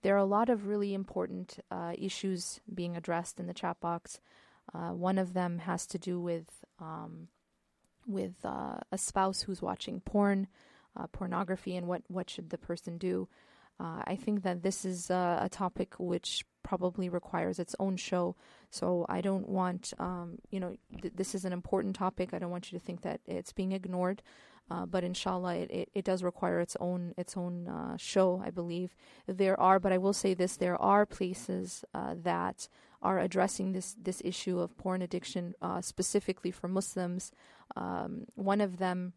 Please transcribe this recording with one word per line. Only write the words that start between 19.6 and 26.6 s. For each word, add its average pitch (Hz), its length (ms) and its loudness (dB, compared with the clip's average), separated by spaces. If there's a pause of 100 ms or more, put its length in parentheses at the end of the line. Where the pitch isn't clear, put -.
um, 175 380 -4 (120)
you 190 120 -2
know, 180 160 -6 (240)
th-, - 120 -4
this 190 220 -4
is 185 80 -2
an 185 80 0
important 185 440 0
topic. 185 380 0
I 180 60 -2
don't 175 120 -4
want 175 200 -6
you 180 80 -6
to - 60 -16
think 175 160 -8
that 170 240 -4
it's - 260 -6
being 190 220 0
ignored, 185 480 0 (500)
uh, 180 140 -2
but 180 180 0
inshallah, 180 520 0
it, 175 160 -2
it, - 220 -2
it 190 120 0
does 185 180 2
require 180 380 2